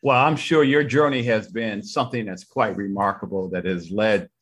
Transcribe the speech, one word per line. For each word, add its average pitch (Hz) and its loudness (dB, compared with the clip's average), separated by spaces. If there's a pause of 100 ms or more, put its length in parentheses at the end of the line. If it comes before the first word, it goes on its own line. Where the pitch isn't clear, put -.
Well, 135 4
I'm 143 4
sure 156 4
your 139 4
journey 135 2
has 113 0
been 107 -6
something 123 -4
that's 92 -10
quite 107 -2
remarkable 98 -4
that 90 -6
has 87 -6
led 101 0 (120)